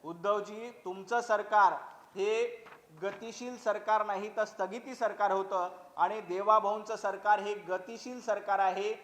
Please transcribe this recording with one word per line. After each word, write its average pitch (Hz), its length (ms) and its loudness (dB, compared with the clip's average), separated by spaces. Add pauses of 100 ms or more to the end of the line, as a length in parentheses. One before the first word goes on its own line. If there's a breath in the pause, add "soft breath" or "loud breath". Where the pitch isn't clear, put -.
उद्धवजी, 208 800 -2
तुमचं 190 360 -2
सरकार 208 520 4 (420)
हे 220 500 -2 (360)
गतिशील 226 560 -8
सरकार 214 480 2
नाही, 208 320 -4
तर 214 80 2
स्थगिती 233 500 -6
सरकार 208 360 0
होतं 190 380 0 (280)
आणि 202 240 0
देवाभाऊंचं 208 720 2
सरकार 202 440 2
हे 202 140 -2
गतिशील 214 680 -6
सरकार 202 380 0
आहे. 196 320 2 (120)